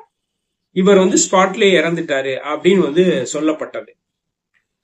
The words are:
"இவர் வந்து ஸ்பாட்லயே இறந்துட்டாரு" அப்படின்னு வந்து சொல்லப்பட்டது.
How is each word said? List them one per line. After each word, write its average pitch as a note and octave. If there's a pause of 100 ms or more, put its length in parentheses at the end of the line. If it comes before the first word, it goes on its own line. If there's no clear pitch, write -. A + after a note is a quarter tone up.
(720)
"இவர் F#3+
வந்து G3 (140)
ஸ்பாட்லயே F#3+
இறந்துட்டாரு" D3+ (160)
அப்படின்னு F3
வந்து D3+
சொல்லப்பட்டது. D3 (960)